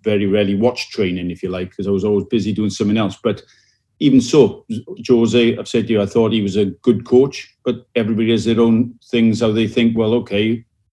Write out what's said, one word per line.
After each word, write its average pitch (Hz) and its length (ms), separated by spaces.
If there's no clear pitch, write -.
very 104 240
rarely 101 280
watched 117 360
training, 90 400
if 85 120
you 92 60
like, 92 260
'cause 95 120
I 101 60
was 95 120
always 104 220
busy 107 260
doing 104 160
something 104 300
else. 101 240
But 104 200
even 135 220
so, - 460
Jose, 117 500
I've 104 120
said 113 180
to 113 60
you, 104 100
I 101 40
thought 110 260
he 113 100
was 98 140
a 104 80
good 98 400
coach, 135 500
but 120 300
everybody 113 380
has 107 120
their 113 140
own 117 400
things, 113 320
how 110 100
they 110 160
think, 113 280
"Well, 110 180
okay, 110 500